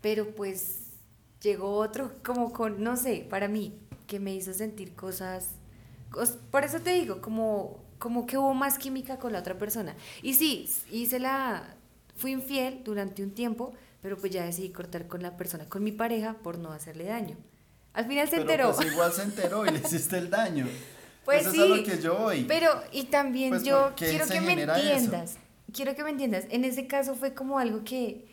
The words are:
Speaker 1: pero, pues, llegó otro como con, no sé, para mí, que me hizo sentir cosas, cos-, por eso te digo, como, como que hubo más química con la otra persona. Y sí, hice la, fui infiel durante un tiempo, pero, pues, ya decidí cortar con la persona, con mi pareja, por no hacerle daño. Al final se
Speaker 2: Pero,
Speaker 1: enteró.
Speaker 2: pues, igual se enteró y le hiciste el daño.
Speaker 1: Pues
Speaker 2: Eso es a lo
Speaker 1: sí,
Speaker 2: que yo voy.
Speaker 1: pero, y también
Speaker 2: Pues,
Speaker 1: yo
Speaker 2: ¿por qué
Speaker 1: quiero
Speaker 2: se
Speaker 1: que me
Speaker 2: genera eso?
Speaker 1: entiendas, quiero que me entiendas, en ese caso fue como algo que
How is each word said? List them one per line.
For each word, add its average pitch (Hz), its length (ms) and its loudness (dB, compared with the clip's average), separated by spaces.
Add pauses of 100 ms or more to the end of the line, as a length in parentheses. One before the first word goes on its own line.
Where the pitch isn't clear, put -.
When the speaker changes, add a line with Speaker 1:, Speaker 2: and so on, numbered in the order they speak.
Speaker 1:
pero, 214 340 0
pues, 196 440 -6 (640)
llegó 202 360 0
otro 220 340 -2 (140)
como 240 260 0
con, 214 320 -2
no 240 140 0
sé, 240 320 0
para 196 180 0
mí, 208 300 -2 (300)
que 202 120 -6
me 196 160 -4
hizo 190 180 -6
sentir 208 420 -6
cosas, 185 560 -6 (600)
cos-, 233 260 0 (140)
por 277 120 6
eso 294 180 -2
te 359 120 2
digo, 233 280 2
como, 220 600 -2 (160)
como 240 260 -2
que 262 120 -2
hubo 269 160 6
más 269 240 2
química 262 420 -6
con 240 140 -6
la 185 60 -2
otra 180 180 -4
persona. 202 380 -4 (260)
Y 262 120 0
sí, 277 360 2 (220)
hice 240 280 -2
la, 262 560 -2 (420)
fui 262 140 -4
infiel 262 520 -2
durante 196 400 -6
un 196 80 -6
tiempo, 233 420 -4 (280)
pero, 196 160 -8
pues, 190 160 -4
ya 180 100 -2
decidí 175 260 -6
cortar 170 380 -10
con 175 140 -8
la 175 160 -8
persona, 175 320 -8
con 196 140 -4
mi 214 80 0
pareja, 226 500 -2
por 170 160 -8
no 160 160 -8
hacerle 160 320 -12
daño. 202 320 -4 (560)
Al 226 140 0
final 285 200 4
se 339 100 2
Speaker 2:
Pero, 302 120 2
Speaker 1:
enteró. 269 260 6
Speaker 2:
pues, 160 160 2
igual 170 220 4
se 185 100 -2
enteró 208 420 0
y 160 60 6
le 156 80 2
hiciste 165 380 0
el 175 140 -2
daño. 185 360 2 (560)
Speaker 1:
Pues 294 240 6
Speaker 2:
Eso 285 40 2
es 320 80 4
a - 80 10
lo 381 100 10
Speaker 1:
sí, 214 80 2
Speaker 2:
que 180 160 0
yo 165 160 2
voy. 196 320 2
Speaker 1:
pero, 330 200 6 (220)
y 269 140 -2
también 262 460 2
Speaker 2:
Pues, 240 120 2
Speaker 1:
yo 277 200 6
Speaker 2:
¿por 269 120 2
qué 330 140 0
Speaker 1:
quiero 311 160 2
Speaker 2:
se - 80 0
Speaker 1:
que - 80 2
me 330 80 2
Speaker 2:
genera 311 280 4
eso? 294 120 4
Speaker 1:
entiendas, 196 480 2 (340)
quiero 269 240 -2
que 294 80 -6
me 302 60 -2
entiendas, 254 400 0
en 247 160 0
ese 262 200 -2
caso 269 300 0
fue 262 180 -2
como 269 260 -2
algo 220 260 0
que 247 460 -4